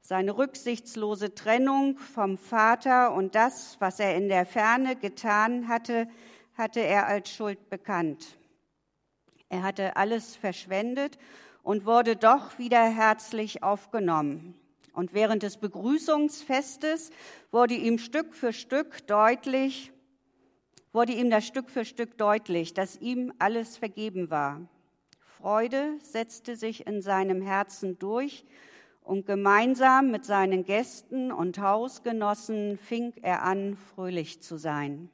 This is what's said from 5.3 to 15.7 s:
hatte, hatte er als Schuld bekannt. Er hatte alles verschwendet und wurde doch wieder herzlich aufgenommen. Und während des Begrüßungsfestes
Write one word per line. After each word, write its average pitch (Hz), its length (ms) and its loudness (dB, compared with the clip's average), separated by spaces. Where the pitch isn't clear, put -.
hatte, 233 400 -2
hatte 226 280 -4
er 202 260 4
als 202 240 -2
Schuld 208 400 -8
bekannt. 170 680 -4
Er 185 140 -4
hatte 196 340 -2
alles 220 400 0
verschwendet 226 800 -4
und 196 240 -2
wurde 226 300 4
doch 233 420 6
wieder 240 260 6
herzlich 220 760 0
aufgenommen. 170 920 -2
Und 175 200 -6
während 214 300 2
des 202 140 -8
Begrüßungsfestes 294 1500 -2